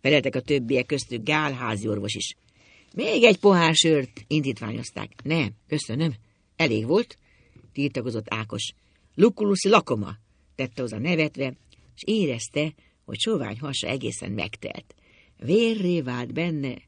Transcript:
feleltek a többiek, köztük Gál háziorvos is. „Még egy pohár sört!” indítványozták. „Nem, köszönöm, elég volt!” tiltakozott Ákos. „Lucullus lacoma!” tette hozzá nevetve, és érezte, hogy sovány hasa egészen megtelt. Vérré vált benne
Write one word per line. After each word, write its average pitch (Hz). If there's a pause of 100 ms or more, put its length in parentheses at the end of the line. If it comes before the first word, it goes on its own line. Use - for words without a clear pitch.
feleltek 139
a 131
többiek, 127
köztük 123
Gál 151
háziorvos 107
is. - (580)
„Még 294
egy 220
pohár 170
sört!” 151
indítványozták. 113 (100)
„Nem, 143 (180)
köszönöm, 147 (400)
elég 113
volt!” 190 (560)
tiltakozott 120
Ákos. 110 (420)
„Lucullus 202
lacoma!” 127 (380)
tette 131
hozzá 113
nevetve, 147 (400)
és -
érezte, 151 (320)
hogy -
sovány 123
hasa 139
egészen 113
megtelt. - (420)
Vérré 190
vált 123
benne 151 (100)